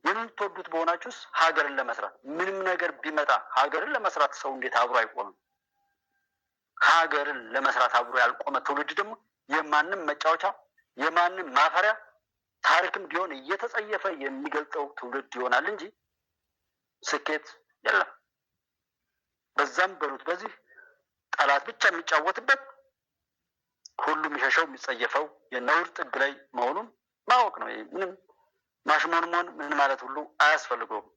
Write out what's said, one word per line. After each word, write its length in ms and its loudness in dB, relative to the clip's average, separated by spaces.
የምትወዱት 640 -4
በሆናችሁስ 480 -2
ሀገርን 420 2
ለመስራት 380 -4
ምንም 360 -4
ነገር 320 0
ቢመጣ 360 -2
ሀገርን 400 0
ለመስራት 420 0
ሰው 180 -6
እንዴት 240 -4
አብሮ 220 2
አይቆምም? 380 -2
ሀገርን 600 4
ለመስራት 440 2
አብሮ 240 0
ያልቆመ 420 2
ትውልድ 320 -2
ደግሞ 220 -4
የማንም 560 2
መጫወቻ፣ 380 2
የማንም 540 2
ማፈሪያ፣ 420 4
ታሪክም 420 2
ቢሆን 280 -2
እየተጸየፈ 720 -6
የሚገልጸው 720 -6
ትውልድ 400 -10
ይሆናል 360 0
እንጂ 160 -6
ስኬት 440 -4
የለም። 260 2
በዛም 380 0
በሉት 280 -6
በዚህ 300 -6
ጠላት 320 4
ብቻ 200 -6
የሚጫወትበት፣ 760 2
ሁሉም 260 0
የሚሸሸው 380 2
የሚጸየፈው 600 -4
የነውር 420 0
ጥግ 240 -8
ላይ 140 0
መሆኑን 340 -2
ማወቅ 300 4
ነው። 120 -8
ይሄ 180 -8
ምንም 240 -6
ማሽሞንሞን 680 0
ምን 180 -8
ማለት 280 2
ሁሉ 160 -10
አያስፈልገውም። 760 0